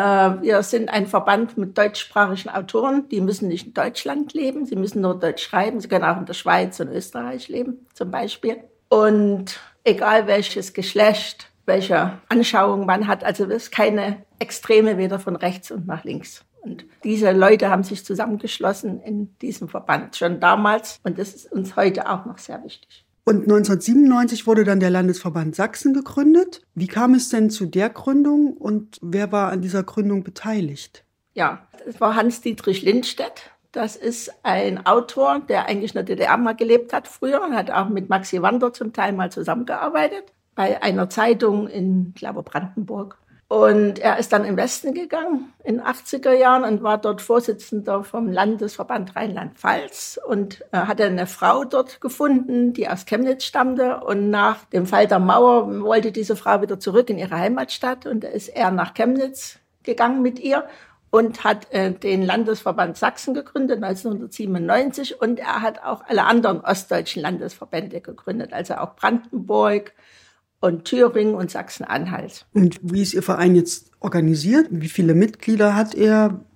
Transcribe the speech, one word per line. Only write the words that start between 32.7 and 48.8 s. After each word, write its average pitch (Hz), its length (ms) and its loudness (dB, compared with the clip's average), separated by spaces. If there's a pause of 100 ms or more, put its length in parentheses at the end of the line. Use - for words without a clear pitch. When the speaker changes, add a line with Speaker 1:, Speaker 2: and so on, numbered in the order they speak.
Speaker 1:
Lindstedt. - 680 -2 (180)
Das - 260 -6
ist - 360 -8 (100)
ein 190 440 -2
Autor, 269 600 2
der - 200 0
eigentlich 202 260 -4
in - 40 -6
der 190 80 -4
D - 120 -4
D 190 80 0
R 226 140 4
mal 226 180 0
gelebt 233 360 2
hat 247 140 -4
früher 277 360 -2
und 320 120 -4
hat 202 160 -2
auch 190 180 0
mit 190 200 -4
Maxi 190 340 -2
Wander 240 300 2
zum 220 200 -8
Teil 196 200 -2
mal 185 180 -4
zusammengearbeitet 302 1040 -4 (220)
bei 196 280 -2
einer 185 260 0
Zeitung 214 600 0
in, 185 460 -2
ich - 60 -20
glaube, - 220 -10
Brandenburg. 196 760 -10 (320)
Und 208 480 4
er - 200 2
ist - 160 -2
dann 202 100 4
im 196 140 -2
Westen 254 340 -2
gegangen 320 640 -6 (100)
in 226 120 -2
den 247 100 -6
achtziger 262 480 0
Jahren 254 300 6
und 214 180 -2
war 214 160 0
dort 208 240 -4
Vorsitzender 208 800 -2
vom 226 240 -6
Landesverband 202 880 -4